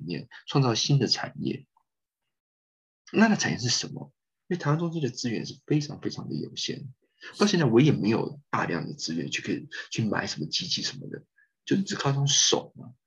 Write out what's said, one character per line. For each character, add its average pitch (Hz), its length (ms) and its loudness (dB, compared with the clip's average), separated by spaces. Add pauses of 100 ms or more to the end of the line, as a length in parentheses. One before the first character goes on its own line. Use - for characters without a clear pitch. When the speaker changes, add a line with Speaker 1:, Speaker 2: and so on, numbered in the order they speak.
Speaker 1:
面 85 220 -6 (180)
创 143 160 2
造 117 140 4
新 143 240 2
的 98 80 2
产 - 320 -2
业。 - 260 -4 (1500)
那 214 140 8
个 202 60 6
产 - 160 0
业 87 60 -2
是 117 120 -2
什 - 220 -2
么？ - 200 -12 (360)
因 180 80 0
为 - 20 0
台 147 120 -2
湾 156 80 4
中 170 140 -2
心 165 100 -4
的 123 80 0
资 120 200 -4
源 101 160 -2
是 - 200 -12
非 151 160 2
常 - 180 -10
非 - 120 -6
常 - 180 -10
的 - 60 -6
有 - 200 -8
限， - 360 -8 (460)
到 208 80 6
现 185 140 4
在 151 60 6
我 113 140 6
也 151 120 8
没 101 180 2
有 - 300 0 (100)
大 113 160 0
量 82 220 -4
的 82 60 -10
资 - 200 -6
源 73 160 -4
去 - 140 -4
可 101 80 -4
以 - 160 -4 (240)
去 - 120 -2
买 98 220 0
什 - 140 -6
么 82 80 -4
机 - 200 -4
器 - 140 -4
什 - 160 -6
么 - 100 -12
的， - 160 -12 (400)
就 180 140 0
只 - 180 -2
靠 139 160 0
一 - 20 -2
双 139 140 2
手 - 480 2
嘛。 - 120 -16
Speaker 2:
嗯。 - 80 -20 (120)